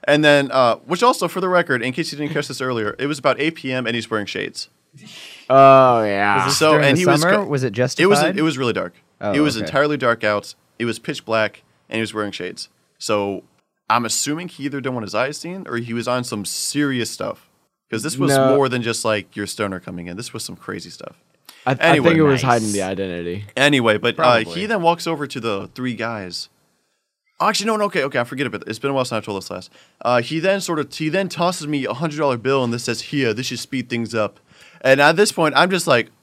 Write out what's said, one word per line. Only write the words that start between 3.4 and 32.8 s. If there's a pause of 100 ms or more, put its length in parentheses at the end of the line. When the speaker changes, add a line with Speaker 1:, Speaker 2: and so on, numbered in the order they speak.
Speaker 1:
P
M
and
he's
wearing
shades. (800)
Speaker 2:
Oh,
yeah.
Speaker 3:
Was
this
Speaker 1:
So,
Speaker 3:
during
Speaker 1:
and
Speaker 3:
the
Speaker 1:
he
was
Speaker 3:
summer?
Speaker 1:
co-
Speaker 3:
Was
it
Speaker 1:
It
was,
Speaker 3:
justified?
Speaker 1:
it
was
really
dark. (280)
Speaker 3:
Oh,
Speaker 1:
It
was
Speaker 3:
okay.
Speaker 1:
entirely
dark
out. (240)
It
was
pitch
black, (260)
and
he
was
wearing
shades. (280)
So (460)
I'm
assuming
he
either
didn't
want
his
eyes
seen
or
he
was
on
some
serious
stuff. (420)
'Cause
this
was
Speaker 2:
No.
Speaker 1:
more
than
just,
like,
your
stoner
coming
in.
This
was
some
crazy
stuff. (520)
Speaker 2:
I,
th-
I
Speaker 1:
Anyway.
Speaker 2:
think
it
was
Speaker 3:
Nice.
Speaker 2:
hiding
the
identity. (100)
Speaker 1:
Anyway,
but,
uh,
Speaker 3:
Probably. (160)
Speaker 1:
he
then
walks
over
to
the
three
guys. (880)
Actually,
no,
no,
okay,
okay,
I
forget
about
it.
It's
been
a
while
since
I
told
this
last. (320)
Uh,
he
then
sort
of,
he
then
tosses
me
a
hundred
dollar
bill
and
this